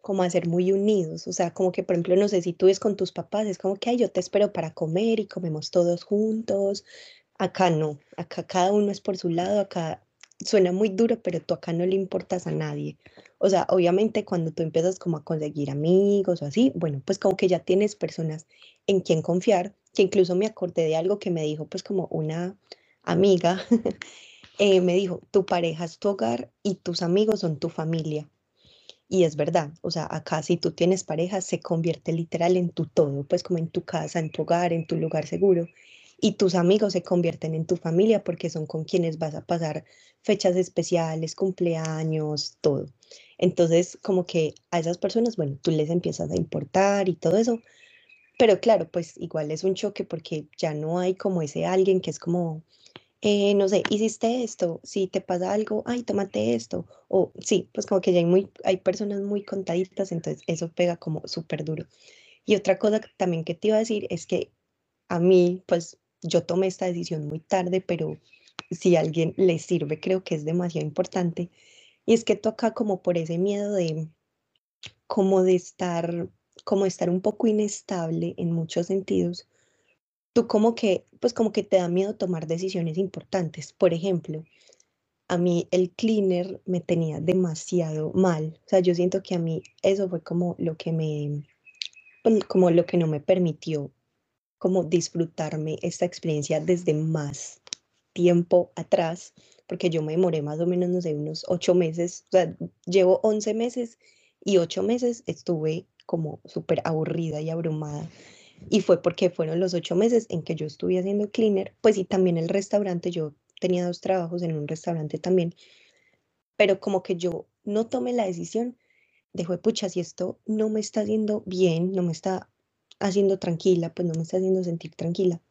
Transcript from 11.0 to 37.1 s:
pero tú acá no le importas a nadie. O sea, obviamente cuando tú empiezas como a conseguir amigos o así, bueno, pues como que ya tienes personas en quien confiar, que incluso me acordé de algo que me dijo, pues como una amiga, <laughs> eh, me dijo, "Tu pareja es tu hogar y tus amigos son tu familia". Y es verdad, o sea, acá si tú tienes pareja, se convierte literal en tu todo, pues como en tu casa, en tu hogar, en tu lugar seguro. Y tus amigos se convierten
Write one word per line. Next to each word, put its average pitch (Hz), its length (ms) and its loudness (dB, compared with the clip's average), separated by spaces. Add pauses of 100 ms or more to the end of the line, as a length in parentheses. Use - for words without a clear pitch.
pero 170 200 -4
tú 175 120 -2
acá 170 180 -6
no 170 140 0
le 190 100 2
importas 185 500 -4
a 160 60 -4
nadie. 151 460 -6 (400)
O 190 120 4
sea, 180 200 2
obviamente 190 540 2
cuando 165 280 -2
tú 170 120 -4
empiezas 165 340 0
como 170 200 -2
a 147 60 -12
conseguir 151 460 -4
amigos 180 720 4
o 143 40 -6
así, 240 300 2
bueno, 151 280 -2
pues 196 140 -2
como 190 180 2
que 185 120 2
ya 175 120 2
tienes 196 360 0
personas 160 500 -6 (420)
en 196 120 4
quien 160 220 0
confiar, 180 520 2 (200)
que - 80 4
incluso 185 340 4
me 208 100 2
acordé 175 400 -2
de 156 100 2
algo 185 240 0
que 190 100 -4
me 165 140 0
dijo, 151 220 -4
pues 190 180 -10
como 185 260 -2
una 160 480 -4 (460)
amiga, 180 560 4 (100)
<laughs> - 880 -4
eh, 196 220 6
me 180 140 2
dijo, 185 260 0 (100)
"Tu 196 160 4
pareja 170 380 -2
es 165 140 -12
tu 208 120 -2
hogar 196 400 -4 (120)
y 196 140 -2
tus 175 260 -4
amigos 202 380 2
son 156 180 -2
tu 170 100 -4
familia". 156 600 -4 (800)
Y 180 160 4
es 156 120 0
verdad, 151 340 0 (120)
o 175 80 -4
sea, 165 200 -4
acá 156 320 -4
si 175 160 2
tú 170 140 -2
tienes 185 320 2
pareja, 175 360 -4
se 175 200 -4
convierte 165 520 -2
literal 170 440 0
en 175 140 0
tu 165 160 -4
todo, 143 380 0
pues 175 180 -2
como 175 160 -2
en 165 100 -4
tu 170 160 -6
casa, 160 340 -4
en 160 120 -4
tu - 120 -6
hogar, 170 300 2
en 165 140 -2
tu 165 100 -4
lugar 160 300 -2
seguro. 170 420 2 (520)
Y 208 120 2
tus 185 240 2
amigos 190 380 4
se 175 80 0
convierten 170 520 -2